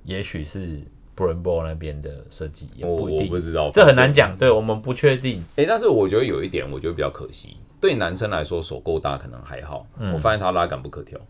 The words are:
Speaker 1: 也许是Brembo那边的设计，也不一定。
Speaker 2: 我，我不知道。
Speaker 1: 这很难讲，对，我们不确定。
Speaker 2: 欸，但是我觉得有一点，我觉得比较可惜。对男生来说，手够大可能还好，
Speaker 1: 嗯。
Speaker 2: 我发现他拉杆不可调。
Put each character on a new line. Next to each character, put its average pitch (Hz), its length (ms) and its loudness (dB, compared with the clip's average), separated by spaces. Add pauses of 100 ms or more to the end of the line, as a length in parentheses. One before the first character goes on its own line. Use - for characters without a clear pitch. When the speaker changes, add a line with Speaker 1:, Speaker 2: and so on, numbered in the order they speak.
Speaker 1:
也 98 180 -6
许 82 220 -8
是 85 340 -10 (380)
Brembo 85 500 0
那 80 80 -6
边 76 280 -8
的 69 280 -12
设 78 200 -10
计， 73 260 -16
也 - 100 -10
不 82 240 -2
一 78 80 0
定。 - 20 2
Speaker 2:
我， 76 40 0
我 76 60 -4
不 87 100 -2
知 82 140 -6
道。 76 180 0
Speaker 1:
这 202 140 10
很 135 100 10
难 131 180 6
讲， 104 240 4
对， 127 140 6
我 110 80 6
们 110 220 -2
不 123 120 -4
确 131 220 4
定。 123 260 -4 (140)
Speaker 2:
欸， 147 100 4
但 220 140 0
是 226 80 2
我 110 220 4
觉 101 80 2
得 131 80 2
有 80 180 -2
一 92 60 -6
点， 71 200 -4
我 69 80 -8
觉 71 100 -6
得 85 60 -2
比 76 80 -4
较 71 80 0
可 - 220 -12
惜。 - 240 -18 (240)
对 170 160 4
男 92 200 -2
生 104 140 -4
来 82 140 -2
说， 85 180 -4
手 76 160 -10
够 80 220 -2
大 69 180 -4
可 - 120 -12
能 60 120 -16
还 64 200 -14
好， 73 260 -12 (100)
Speaker 1:
嗯。 101 160 -4
Speaker 2:
我 80 40 -2
发 78 140 2
现 107 80 0
他 92 120 0
拉 87 160 2
杆 65 160 -8
不 71 60 -12
可 73 120 -14
调。 - 160 -16 (120)